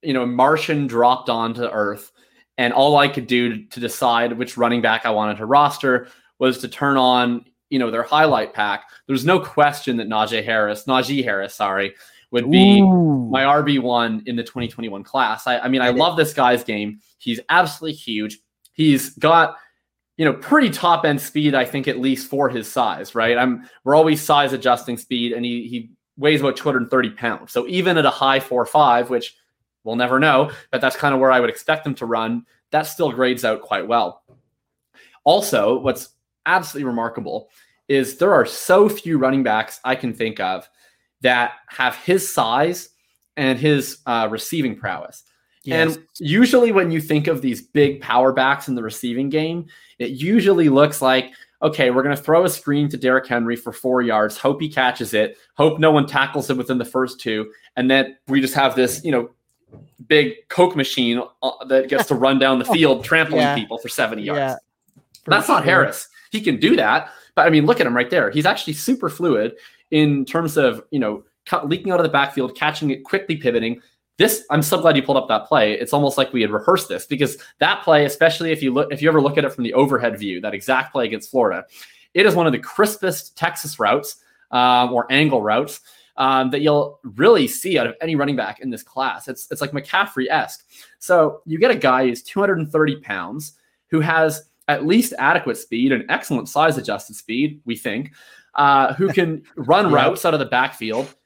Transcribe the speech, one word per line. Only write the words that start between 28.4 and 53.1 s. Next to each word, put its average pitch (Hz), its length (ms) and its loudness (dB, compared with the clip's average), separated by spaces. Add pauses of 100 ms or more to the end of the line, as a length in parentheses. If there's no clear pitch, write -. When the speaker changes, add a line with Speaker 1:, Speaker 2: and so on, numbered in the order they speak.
Speaker 1:
five, 123 460 2
which 120 240 -4 (480)
we'll 113 120 -8
never 123 240 0
know, 147 300 4 (220)
but 123 100 -2
that's 131 140 0
kinda 139 220 0
where 131 140 4
I 131 80 4
would 117 120 0
expect 156 340 -4
him 139 100 -4
to 123 120 -10
run, 117 380 -4 (260)
that 151 160 0
still 151 240 -2
grades 123 340 0
out 110 160 0
quite 98 260 -4
well. 110 360 -2 (1000)
Also, 131 560 2
what's 131 300 -4 (360)
absolutely 151 420 -2
remarkable 117 640 -8 (380)
is 135 300 -2
there 190 160 4
are 131 120 6
so 202 440 4
few 165 280 -4
running 135 260 2
backs 110 400 -2
I 131 120 0
can 120 180 -6
think 110 260 -6
of 92 280 -6 (540)
that 123 320 0 (140)
have 127 300 -2
his 185 340 -2
size 143 580 -2 (480)
and 131 200 0
his, 143 480 0
uh, 117 240 0
receiving 117 460 -4
prowess. 90 480 -12 (400)
Speaker 2:
Yes. 160 320 -2
Speaker 1:
And - 100 -20 (140)
usually 240 520 4
when 185 200 2
you 160 80 -2
think 151 280 -2
of 147 140 -2
these 127 200 -4
big 139 400 0
power 127 320 2
backs 135 340 0
in 131 80 -4
the 117 80 -6
receiving 120 460 -6
game, 160 380 -4 (320)
it 123 120 -6
usually 175 580 2
looks 147 320 4
like, 131 300 0 (300)
okay, 151 300 2
we're 131 120 2
gonna 143 140 0
throw 160 260 2
a 185 60 2
screen 147 400 -2
to 147 80 -8
Derrick 127 300 0